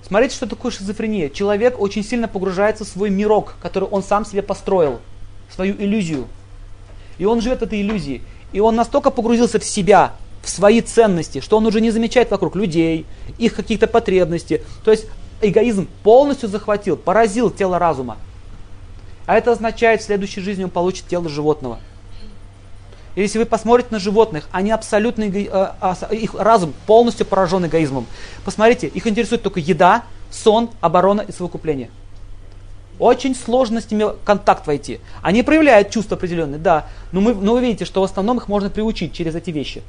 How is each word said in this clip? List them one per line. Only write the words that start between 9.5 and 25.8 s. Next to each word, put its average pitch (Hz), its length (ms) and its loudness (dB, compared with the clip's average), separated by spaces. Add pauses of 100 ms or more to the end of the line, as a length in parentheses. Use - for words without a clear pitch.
в - 60 -2
себя, 180 480 4 (300)
в - 60 -10
свои 214 320 4
ценности, 190 600 2
что - 180 2
он 220 80 4
уже 220 160 2
не 233 80 4
замечает 226 400 2
вокруг 180 260 0
людей, 165 480 0 (320)
их 233 180 2
каких-то 214 320 0
потребностей. 170 760 0 (200)
То 220 100 4
есть 220 140 0 (360)
эгоизм 214 460 2 (160)
полностью 254 440 6
захватил, 202 480 -2
поразил 214 540 2
тело 185 280 -2
разума. 139 380 -2 (1120)
А 185 100 4
это 226 160 2
означает, 226 480 2
в 220 40 -12
следующей 202 360 -4
жизни 190 240 -4
он 175 60 -4
получит 185 380 -2
тело 175 200 -4
животного. 143 520 -2 (1400)
И 185 60 0
если 214 160 -2
вы 226 80 2
посмотрите 233 460 2
на 220 60 -2
животных, 196 540 0
они 196 180 0
абсолютно 220 540 0
эго-, 202 260 -2
э, 190 300 0